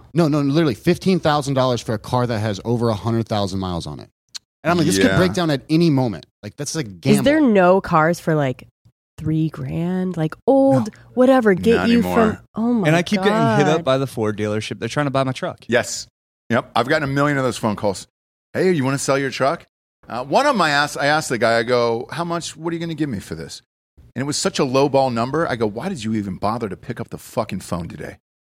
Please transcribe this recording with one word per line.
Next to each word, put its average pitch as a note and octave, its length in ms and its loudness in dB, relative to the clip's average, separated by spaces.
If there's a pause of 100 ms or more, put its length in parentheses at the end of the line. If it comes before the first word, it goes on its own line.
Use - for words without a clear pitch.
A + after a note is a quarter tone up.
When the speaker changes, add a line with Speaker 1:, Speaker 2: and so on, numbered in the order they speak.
(140)
Speaker 1:
No, E3 140 2
no, D3 140 0
literally C#3 340 0
fifteen F3 460 0
thousand D3 320 0
dollars B2+ 260 2
for - 140 -6
a G#2 60 -4
car B2 280 -2
that A2+ 120 -2
has G#2 260 -2
over A#2 240 0
a A2+ 60 2
hundred A2+ 340 -2
thousand G2 320 -2
miles F2 260 -6
on C#2 140 -12
it. G1+ 80 -20 (560)
And D#3 60 2
I'm F3 60 2
like, E3 100 2
"This F#2+ 100 2
could F#2+ 100 4
Speaker 2:
Yeah. - 100 2
Speaker 1:
break F#3 160 2
down F3+ 160 0
at C#3+ 200 -2
any E3 200 4
moment." B2+ 360 0 (180)
Like, G#2+ 140 -14
that's - 180 -8
a D#3+ 80 -4
gamble. G2+ 360 2
Speaker 3:
Is - 40 0
there D4 160 4
no G3 400 4
cars E3 400 2
for, D#3+ 160 0
like, C#3 320 -2 (500)
three D#3 320 -2
grand? E3+ 680 -4
Like, D#3 180 -4 (120)
old, C4+ 400 4
Speaker 1:
No. A3 60 -12 (200)
Speaker 3:
whatever, B3+ 400 6
get F#3 220 4
Speaker 2:
Not F3+ 140 2
Speaker 3:
you A#3 100 4
Speaker 2:
anymore. F3+ 160 0
Speaker 3:
from, A3 220 2 (180)
oh A#3 180 0
my G#3 140 2
Speaker 4:
And D#3 80 6
I F3 80 2
keep G3+ 180 -2
getting G3+ 120 2 (240)
hit G3 140 4
Speaker 3:
God. D#3+ 80 2
Speaker 4:
up - 40 -6
by C3 160 2
the C3+ 80 -2
Ford G#2+ 300 -2
dealership. G#2+ 420 -4
They're A#2 100 -6
trying D3 160 -2
to C#3 60 -4
buy C3+ 120 0
my C3 80 -2
truck. C3 360 -10
Speaker 2:
Yes. - 400 0 (420)
Yep. A#2 260 0
I've A#2 140 2
gotten D#3 140 0
a C#3 80 -4
million C#3+ 260 0
of C3+ 60 0
those B2 140 -2
phone G#2+ 180 -2
calls. G2 320 -4 (460)
"Hey, F3 180 0
you D#3 120 0
wanna C3+ 140 0
sell C3+ 220 0
your C#3 100 -4
truck?" C3+ 360 -2 (440)
Uh, A#2 140 -8
one F3+ 240 2
of C#4+ 80 2
'em G3 60 2
I D#3 100 2
asked, C#3+ 280 0
I C#3 60 0
asked D3+ 240 0
the B2+ 80 -2
guy, A2+ 220 2
I A#2 40 2
go, A#2+ 480 0
"How D3+ 140 -6
much, E3+ 320 -6
what D#3+ 140 -8
are E3+ 40 -4
you E3 40 -6
gonna E3 160 -8
give D3 140 -4
me A2 100 -6
for F#2 160 -12
this?" D2 260 -14 (540)
And A#2+ 80 -4
it - 20 -6
was D3 120 -4
such - 220 -4
a E3 60 0
low C3+ 240 2
ball C3+ 220 2
number. C3+ 360 -2
I B2+ 80 -4
go, A2+ 120 0
"Why A2+ 200 -8
did E3 160 -8
you A2 120 -4
even G2+ 220 -4
bother A2+ 300 -4
to F#2+ 80 -12
pick - 240 -12
up A#2 120 -12
the - 80 -12
fucking - 420 -8
phone F2 280 -8
today?" - 280 -14 (240)